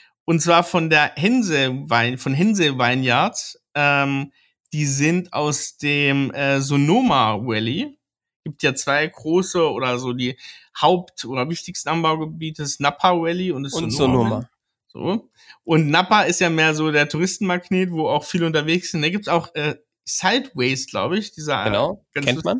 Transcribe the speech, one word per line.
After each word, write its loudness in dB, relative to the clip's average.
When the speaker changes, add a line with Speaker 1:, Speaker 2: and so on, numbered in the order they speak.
Speaker 1:
und 2
zwar 4
von -2
der 4
Hense 0
Wein-, 0
von -4
Hense 2
Vineyards. 0
Ähm, 0
die 0
sind 0
aus -4
dem, 0
äh, 0
Sonoma 2
Valley. -4
Gibt -12
ja 0
zwei 0
große 0
oder -2
so -4
die -4
Haupt- 0
oder -4
wichtigsten -8
Anbaugebiete -2
ist -8
Napa 2
Valley 0
und -4
das -8
Speaker 2:
Und -2
Speaker 1:
Sonoma 4
Speaker 2:
Sonoma. 2
Speaker 1:
Valley. -6
So. -4
Und 2
Napa 4
ist 0
ja 2
mehr 2
so 0
der 2
Touristenmagnet, -2
wo -2
auch 0
viele -2
unterwegs 0
sind. -2
Da 0
gibt's -4
auch, -2
äh, -4
Sideways, -2
glaub -2
ich, -4
dieser, -4
äh, -4
Speaker 2:
Genau, -2
Speaker 1:
ganz -4
Speaker 2:
kennt -2
man. 0